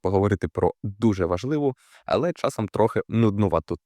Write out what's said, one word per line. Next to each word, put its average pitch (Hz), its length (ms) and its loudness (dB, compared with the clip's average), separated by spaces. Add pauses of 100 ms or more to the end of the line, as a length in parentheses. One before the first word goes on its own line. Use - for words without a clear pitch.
поговорити 98 460 0
про 92 240 0 (100)
дуже 101 420 0
важливу, 127 500 -2 (320)
але 147 260 0
часом - 360 -4
трохи - 400 0
нуднувату 101 760 0